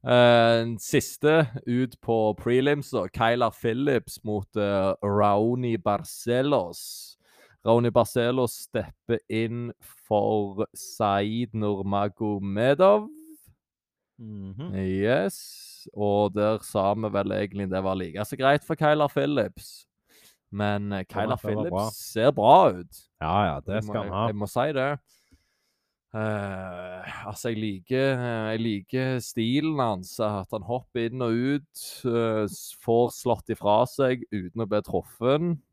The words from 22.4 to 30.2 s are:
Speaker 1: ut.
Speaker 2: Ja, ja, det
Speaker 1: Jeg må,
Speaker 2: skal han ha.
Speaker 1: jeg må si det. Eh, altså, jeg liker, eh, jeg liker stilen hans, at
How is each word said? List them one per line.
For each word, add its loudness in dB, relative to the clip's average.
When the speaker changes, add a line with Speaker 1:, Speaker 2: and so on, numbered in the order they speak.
Speaker 1:
ut. -8
Speaker 2:
Ja, 2
ja, 0
det -6
Speaker 1:
Jeg -2
må, -8
Speaker 2:
skal -4
han -8
ha. -2
Speaker 1:
jeg -2
må -6
si -2
det. -2
Eh, -8
altså, -8
jeg -4
liker, -2
eh, -4
jeg -2
liker -2
stilen -2
hans, -2
at -2